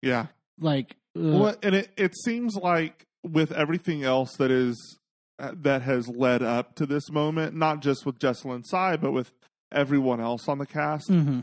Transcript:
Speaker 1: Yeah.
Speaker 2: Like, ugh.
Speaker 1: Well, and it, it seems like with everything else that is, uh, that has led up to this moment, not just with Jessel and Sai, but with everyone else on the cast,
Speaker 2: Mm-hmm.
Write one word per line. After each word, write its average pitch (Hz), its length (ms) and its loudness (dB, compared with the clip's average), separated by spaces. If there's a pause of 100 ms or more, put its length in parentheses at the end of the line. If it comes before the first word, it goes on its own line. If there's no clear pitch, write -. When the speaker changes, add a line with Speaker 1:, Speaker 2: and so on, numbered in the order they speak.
Speaker 1:
Yeah. 123 240 0 (320)
Speaker 2:
Like, 147 380 -2 (200)
ugh. 170 60 -4
Speaker 1:
Well, 196 400 4
and 196 120 2
it, 196 220 0
it 190 160 0 (120)
seems 233 320 -2
like 175 500 0 (160)
with 156 300 2
everything 156 520 -2
else 131 340 2
that 131 120 4
is, 127 480 0 (400)
uh, 131 140 -10 (100)
that 135 200 2
has 123 260 0
led 123 340 2
up 120 340 -2
to 151 100 -2
this 143 240 -4
moment, 156 440 -2
not 156 260 0
just 135 260 0
with 127 120 -4
Jessel 127 340 -2
and 120 140 -10
Sai, 185 300 0
but 143 160 -2
with 127 200 -4 (400)
everyone 131 480 2
else 117 280 -4
on 143 100 -2
the 139 80 -8
cast, 151 440 -4
Speaker 2:
Mm-hmm. 143 320 4